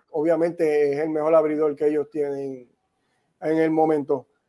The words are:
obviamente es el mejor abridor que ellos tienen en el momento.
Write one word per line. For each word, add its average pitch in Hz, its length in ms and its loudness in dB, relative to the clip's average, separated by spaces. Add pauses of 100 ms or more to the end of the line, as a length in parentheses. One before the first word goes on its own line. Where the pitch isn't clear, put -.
(120)
obviamente 160 800 0
es 139 60 -4
el 156 100 -4
mejor 156 240 0
abridor 156 420 2
que 147 120 0
ellos 147 240 -2
tienen 139 580 -6 (720)
en 160 160 -2
el 160 140 2
momento. 151 560 0 (220)